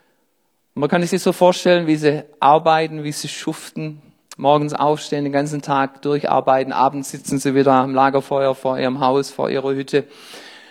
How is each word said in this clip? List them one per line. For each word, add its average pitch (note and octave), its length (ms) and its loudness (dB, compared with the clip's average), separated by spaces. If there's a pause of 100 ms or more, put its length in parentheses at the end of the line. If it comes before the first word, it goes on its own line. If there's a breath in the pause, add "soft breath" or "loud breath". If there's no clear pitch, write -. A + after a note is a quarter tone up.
(720 soft breath)
Und - 60 -10
man C#3+ 100 0
kann F3 160 0
sich F3 160 -2
so F#3 120 2
vorstellen, F3+ 520 4
wie D#3 120 2
sie D3+ 260 0 (160)
arbeiten, D#3+ 640 2
wie D3+ 80 -6
sie D3+ 160 -10
schuften, D#3 760 -10 (360)
morgens D3 360 2
aufstehen, D3 520 -2
den C#3 80 -4
ganzen D3 280 -2
Tag C3+ 400 -2
durcharbeiten, C3+ 720 0
abends C3+ 380 0
sitzen C#3+ 260 -6
sie C3+ 160 -2
wieder C3+ 200 4
am C3 200 2
Lagerfeuer C3+ 640 0
vor C3 240 -4
ihrem C3 200 -2
Haus, C3+ 300 0
vor - 200 -4
ihrer C#3 260 -2
Hütte. C3+ 300 -2 (640 loud breath)